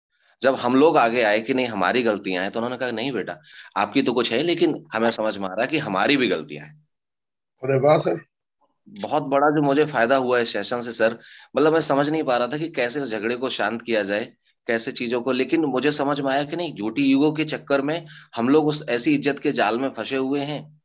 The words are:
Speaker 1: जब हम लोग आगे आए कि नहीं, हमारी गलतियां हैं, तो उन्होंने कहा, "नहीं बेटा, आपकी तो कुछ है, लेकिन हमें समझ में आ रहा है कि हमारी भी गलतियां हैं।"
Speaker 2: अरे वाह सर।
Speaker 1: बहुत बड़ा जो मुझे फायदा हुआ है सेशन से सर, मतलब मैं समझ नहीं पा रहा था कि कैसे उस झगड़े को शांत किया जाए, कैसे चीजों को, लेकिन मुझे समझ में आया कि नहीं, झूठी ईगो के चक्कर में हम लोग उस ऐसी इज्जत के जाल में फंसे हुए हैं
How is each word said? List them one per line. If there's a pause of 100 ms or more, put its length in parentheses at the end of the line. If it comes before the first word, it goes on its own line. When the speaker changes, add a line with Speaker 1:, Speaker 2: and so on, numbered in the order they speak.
(420)
Speaker 1:
जब
हम
लोग
आगे
आए
कि
नहीं,
हमारी
गलतियां
हैं,
तो
उन्होंने
कहा,
"नहीं
बेटा, (360)
आपकी
तो
कुछ
है,
लेकिन
हमें
समझ
में
आ
रहा
है
कि
हमारी
भी
गलतियां
हैं।" (760)
Speaker 2:
अरे
वाह
सर। (680)
Speaker 1:
बहुत
बड़ा
जो
मुझे
फायदा
हुआ
है
सेशन
से
सर, (380)
मतलब
मैं
समझ
नहीं
पा
रहा
था
कि
कैसे
उस
झगड़े
को
शांत
किया
जाए, (340)
कैसे
चीजों
को,
लेकिन
मुझे
समझ
में
आया
कि
नहीं,
झूठी
ईगो
के
चक्कर
में (300)
हम
लोग
उस
ऐसी
इज्जत
के
जाल
में
फंसे
हुए
हैं